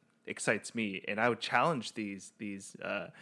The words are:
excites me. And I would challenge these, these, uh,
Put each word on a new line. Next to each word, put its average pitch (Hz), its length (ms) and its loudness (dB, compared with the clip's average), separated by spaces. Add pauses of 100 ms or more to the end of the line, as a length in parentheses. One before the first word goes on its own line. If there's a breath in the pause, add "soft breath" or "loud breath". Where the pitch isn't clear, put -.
(240)
excites - 500 0
me. 104 340 -2
And 104 120 0
I 120 80 6
would 113 120 2
challenge 127 520 4
these, 98 460 -6
these, 98 380 -8
uh, 98 340 -4 (120 loud breath)